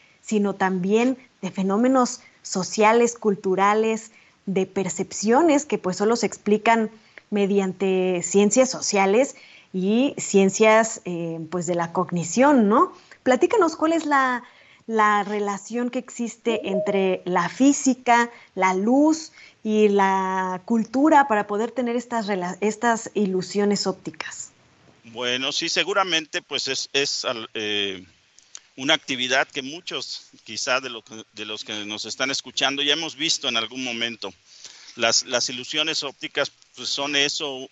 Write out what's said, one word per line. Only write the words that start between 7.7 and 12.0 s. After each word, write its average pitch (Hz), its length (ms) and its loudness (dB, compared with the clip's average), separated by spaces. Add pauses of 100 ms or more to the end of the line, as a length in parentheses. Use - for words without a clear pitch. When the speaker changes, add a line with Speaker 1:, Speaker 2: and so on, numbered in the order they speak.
Speaker 1:
ciencias 208 480 4
sociales 202 640 0 (360)
y 214 460 0
ciencias, 220 880 4
eh, 170 320 -6 (140)
pues, 175 160 -6
de 180 80 0
la 170 180 -2
cognición, 214 720 2